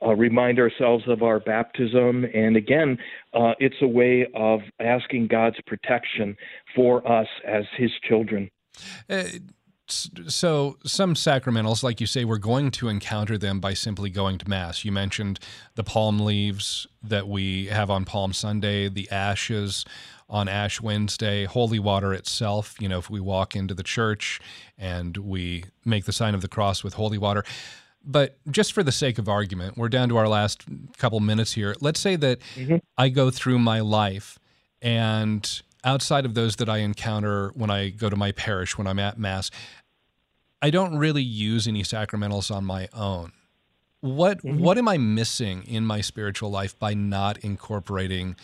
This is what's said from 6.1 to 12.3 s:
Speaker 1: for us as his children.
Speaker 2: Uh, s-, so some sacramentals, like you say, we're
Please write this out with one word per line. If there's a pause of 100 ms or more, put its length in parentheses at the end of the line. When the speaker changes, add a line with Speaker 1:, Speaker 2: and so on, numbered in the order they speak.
Speaker 1:
for
us (200)
as (120)
his (160)
children. (600)
Speaker 2:
Uh, (640)
s-, (180)
so
some
sacramentals,
like
you
say,
we're